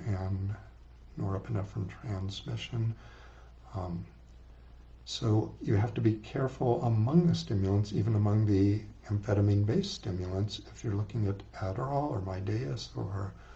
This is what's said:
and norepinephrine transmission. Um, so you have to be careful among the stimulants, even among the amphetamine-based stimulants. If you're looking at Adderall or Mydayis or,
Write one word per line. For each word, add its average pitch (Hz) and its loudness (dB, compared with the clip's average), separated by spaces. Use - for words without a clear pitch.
and 95 -2
norepinephrine 98 -4
transmission. 110 -4
Um, 90 -4
so 107 0
you - 2
have 98 2
to 117 -2
be 110 4
careful 131 0
among 123 4
the 120 6
stimulants, 101 2
even 110 2
among 104 4
the 101 4
amphetamine-based 104 4
stimulants. 92 -4
If - -16
you're 110 -2
looking 104 0
at 98 -2
Adderall 135 -2
or 110 -2
Mydayis 107 -4
or, 101 -4